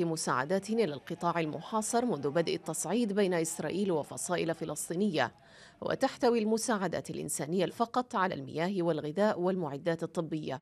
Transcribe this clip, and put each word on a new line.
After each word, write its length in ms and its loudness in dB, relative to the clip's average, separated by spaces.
مساعدات 680 0
إلى 140 4
القطاع 560 -2
المحاصر 640 0
منذ 260 0
بدء 240 2
التصعيد 580 -2
بين 220 4
إسرائيل 580 0
وفصائل 640 -2
فلسطينية، 800 0
وتحتوي 580 2
المساعدات 720 0
الإنسانية 560 -2
فقط 500 -2
على 180 2
المياه 480 -2
والغذاء 580 2
والمعدات 600 0
الطبية. 600 -4